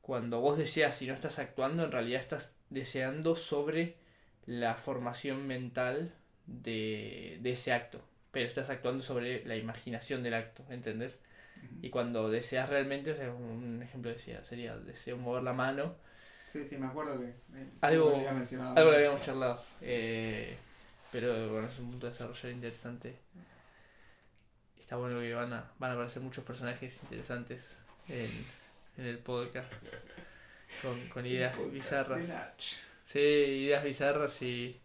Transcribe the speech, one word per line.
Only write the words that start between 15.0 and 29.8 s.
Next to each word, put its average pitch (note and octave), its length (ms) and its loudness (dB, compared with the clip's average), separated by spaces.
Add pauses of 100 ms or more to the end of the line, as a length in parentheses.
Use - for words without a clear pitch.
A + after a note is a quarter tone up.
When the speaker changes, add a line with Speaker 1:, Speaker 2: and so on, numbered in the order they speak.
Speaker 1:
mover B2 260 0
la B2+ 100 0
mano. C3+ 420 0 (500)
Speaker 2:
Sí, D3 180 -6
sí, C#3 140 -8
me C3 80 -2
acuerdo C#3 340 -2
que, B2 80 -4
eh, C3+ 400 -14 (140)
Speaker 1:
Algo, D#3 300 10
Speaker 2:
lo C#3 60 8
había C3+ 140 2
mencionado B2+ 460 -2
Speaker 1:
algo D#3+ 60 12
lo D#3+ 60 12
Speaker 2:
antes. D3 180 12
Speaker 1:
habíamos C#3+ 180 2
charlado. C3 380 0 (180)
Eh, A2+ 760 -2 (560)
pero A2+ 400 0
bueno, A2 160 -2
es B2+ 120 -10
un A#2+ 120 -8
punto B2 160 -8
a - 40 -4
desarrollar A#2+ 400 -8
interesante. A#2+ 640 -8 (1600)
Está - 180 -8
bueno B2 220 -2
que A#2 140 -2
van A#2+ 180 -4
a, A#2 180 -8 (100)
van B2+ 120 -2
a - 40 -2
aparecer A#2+ 260 -4
muchos C3 240 -8
personajes B2 580 -8
interesantes A#2+ 760 -10 (280)
en, B2 220 -4 (680)
en C3 80 -8
el A#2+ 120 -4
podcast. B2 680 -6 (1000)